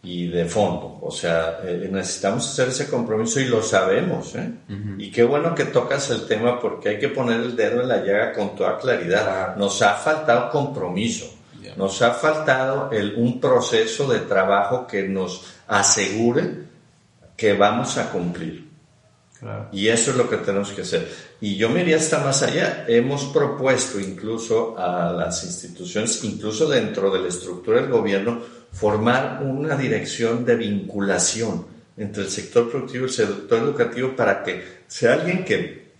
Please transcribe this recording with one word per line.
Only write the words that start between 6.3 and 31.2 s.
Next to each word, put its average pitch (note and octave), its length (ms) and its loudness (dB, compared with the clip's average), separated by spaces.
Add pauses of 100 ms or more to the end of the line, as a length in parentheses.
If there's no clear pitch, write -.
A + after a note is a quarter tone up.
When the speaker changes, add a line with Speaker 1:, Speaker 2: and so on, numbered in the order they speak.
Speaker 1:
porque G#2 300 -4
hay G#2+ 100 -2
que C#3+ 100 0
poner A#2 320 0
el A#2+ 140 -4
dedo A2+ 260 2
en B2+ 60 0
la G#2 160 2
llaga G2+ 300 2
con G2 220 -4
toda G2 240 0
claridad. G2+ 460 2
Speaker 2:
Claro. F#2 320 -2
Speaker 1:
Nos G2+ 260 0
ha G2+ 100 6
faltado A#2+ 560 2
compromiso. A2 800 -2 (320)
Speaker 2:
Ya. G2+ 140 -16
Speaker 1:
Nos F#2+ 260 -2
ha A#2+ 100 6
faltado C3+ 800 0
el, G#2 240 0
un A#2 240 2
proceso B2 680 2
de A2 140 2
trabajo G2 680 2
que G2 160 -2
nos F#2+ 400 -4 (240)
asegure A2 1040 2 (680)
que G#2+ 160 4
vamos G#2 440 2
a A2 120 -2
cumplir. F2 600 -6 (680)
Speaker 2:
Claro. G#2+ 320 -10
Speaker 1:
Y G2+ 160 0
eso A#2 240 2
es B2 60 0
lo A#2+ 120 2
que A2 80 0
tenemos G2 340 -2
que F#2+ 120 -8
hacer. E2+ 240 -2 (340)
Y G2+ 160 -2
yo A2+ 120 2
me E3+ 120 2
iría D#3+ 160 4
hasta D#3 220 2
más C#3 240 2
allá. - 440 0
Hemos A#2+ 380 2
propuesto C3+ 720 2
incluso A2 800 -2
a F2 340 0
las E2+ 320 -2
instituciones, G#2+ 800 -6
incluso G#2+ 460 -2
dentro G2+ 420 2
de F#2 80 0
la F2+ 100 -2
estructura F2+ 520 0
del - 80 -2
gobierno, G#2+ 500 2 (320)
formar A#2 720 2
una C#3 320 -2
dirección A#2 680 0
de A#2+ 100 4
vinculación G2+ 1120 -2 (320)